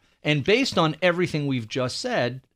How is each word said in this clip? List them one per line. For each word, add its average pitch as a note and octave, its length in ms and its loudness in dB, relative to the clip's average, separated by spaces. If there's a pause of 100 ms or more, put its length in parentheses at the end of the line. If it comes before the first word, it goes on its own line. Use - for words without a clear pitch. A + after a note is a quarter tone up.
(240)
And D3+ 180 2
based A#3 340 2
on D#3+ 260 2
everything E3+ 440 0
we've B2 220 -2
just B2+ 320 -4
said, C3 400 -2 (140)